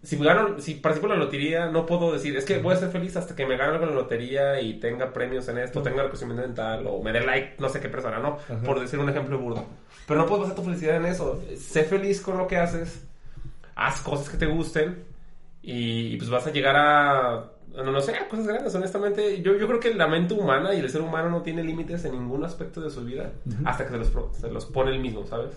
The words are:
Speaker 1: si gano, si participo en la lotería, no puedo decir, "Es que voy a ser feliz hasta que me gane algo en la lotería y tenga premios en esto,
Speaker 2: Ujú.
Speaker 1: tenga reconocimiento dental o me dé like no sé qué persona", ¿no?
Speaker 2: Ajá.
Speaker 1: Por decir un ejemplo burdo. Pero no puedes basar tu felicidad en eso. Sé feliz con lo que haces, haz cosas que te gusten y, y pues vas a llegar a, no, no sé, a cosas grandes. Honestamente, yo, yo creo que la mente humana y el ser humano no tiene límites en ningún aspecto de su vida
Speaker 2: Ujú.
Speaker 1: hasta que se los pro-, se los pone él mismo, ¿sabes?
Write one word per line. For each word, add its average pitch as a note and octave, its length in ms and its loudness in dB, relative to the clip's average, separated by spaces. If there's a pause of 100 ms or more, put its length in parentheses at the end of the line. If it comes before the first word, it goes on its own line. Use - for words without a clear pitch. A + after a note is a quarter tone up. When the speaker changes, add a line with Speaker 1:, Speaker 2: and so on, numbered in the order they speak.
Speaker 1:
si - 160 -4
gano, F3 420 4
si D#3 160 -8
participo D#3 360 2
en E3+ 80 4
la D3+ 60 4
lotería, D#3+ 440 0
no E3 160 2
puedo E3+ 260 2
decir, C#3+ 240 -2
"Es C3+ 100 0
que F#3+ 120 2
voy F3+ 160 4
a C#3 40 6
ser F3 120 0
feliz F3+ 260 -4
hasta - 200 -6
que C#3 100 -2
me C3 120 0
gane C#3+ 160 2
algo E3 120 2
en D#3 60 0
la C#3+ 40 0
lotería C3 640 0
y A2 200 -4
tenga B2 340 -2
premios B2+ 360 -2
en A#2+ 100 -4
esto, C3 200 -4
Speaker 2:
Ujú. C#3+ 100 0
Speaker 1:
tenga - 140 0
reconocimiento A#2+ 380 -4
dental A2+ 460 -4
o G2 160 -4
me G#2+ 100 -2
dé A#2 100 4
like B2+ 360 0
no C3+ 100 0
sé C#3 100 -4
qué C3+ 100 -6
persona", A#2+ 300 -4
¿no? D3 180 -2 (120)
Speaker 2:
Ajá. A2+ 140 -4
Speaker 1:
Por C3+ 160 2
decir B2+ 200 -4
un C#3+ 100 2
ejemplo C#3 280 0
burdo. A#2 260 -2 (440)
Pero D3+ 120 6
no E3 60 8
puedes G3+ 180 4
basar F#3+ 120 -2
tu - 80 -4
felicidad D#3+ 340 2
en E3 80 2
eso. F3 380 0 (140)
Sé - 260 2
feliz G3 380 2
con F#3 180 -2
lo F#3 80 0
que F#3 100 2
haces, E3+ 460 0 (720)
haz - 260 0
cosas C#3+ 280 -4
que - 80 -4
te D#3+ 100 2
gusten D#3+ 560 0 (580)
y, A#2 520 -2
y - 40 -4
pues A#2 140 -6
vas B2 160 0
a D3+ 40 -4
llegar C#3+ 240 4
a, C#3+ 760 4 (240)
no, C3 160 -2
no C#3 100 4
sé, A3+ 140 0
a - 120 -4
cosas A3 200 -2
grandes. A3 260 -2
Honestamente, G3+ 680 0
yo, G3 140 6
yo G#3+ 100 2
creo A#3 120 2
que A#3 140 2
la E3+ 140 4
mente E3+ 260 2
humana E3+ 400 2
y F#3 60 2
el C3+ 100 -2
ser D3+ 120 -2
humano D#3+ 280 -2
no E3+ 140 -2
tiene E3 200 -4
límites E3 420 -4
en C3+ 80 -4
ningún B2+ 300 -4
aspecto - 380 -8
de D#3 80 -6
su B2 160 -10
vida C3 260 -6 (140)
Speaker 2:
Ujú. A2 120 -4 (100)
Speaker 1:
hasta - 180 0
que A#2+ 60 -6
se A#2+ 80 -4
los A2 100 4
pro-, - 240 0
se - 160 -4
los A2+ 160 -6
pone C3 260 2
él C3 80 0
mismo, A2 280 -2
¿sabes? A#2 300 -4